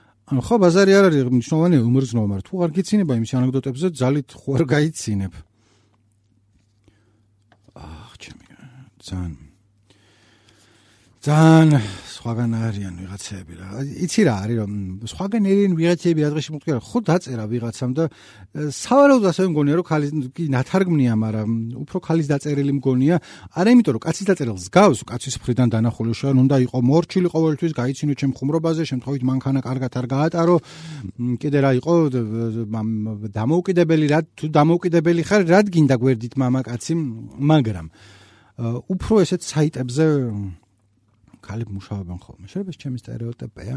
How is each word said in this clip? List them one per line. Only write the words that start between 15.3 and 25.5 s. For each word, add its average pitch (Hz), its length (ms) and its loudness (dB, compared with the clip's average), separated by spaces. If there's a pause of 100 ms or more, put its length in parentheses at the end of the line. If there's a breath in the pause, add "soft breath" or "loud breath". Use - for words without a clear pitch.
ერიან 196 300 2
ვიღაცეები 165 460 0
რა 147 100 0
დღეში 151 200 -6
მომწყვია, 151 280 -4
ხო - 220 -6
დაწერა 135 460 -2
ვიღაცამ 117 460 -6
და, 160 120 -2
ე, - 640 -12
სავარაუდოდ 254 600 4
ასევე 185 200 0
მგონია, 147 280 2
რომ 175 100 0
ქალის, 147 240 0 (160)
კი, 135 200 -10
ნათარგმნია, 139 680 2
მაგრამ 107 360 -2 (260)
უფრო 147 220 -8
ქალის 160 300 0
დაწერილი 143 460 -2
მგონია. 135 420 2 (340 loud breath)
არა 185 200 0
იმიტომ, 240 240 6
რომ - 80 -6
კაცის 165 260 -6
დაწერილს 113 380 -2
გავს, 180 340 6
კაცის 120 360 -10
მხრიდან 123 320 0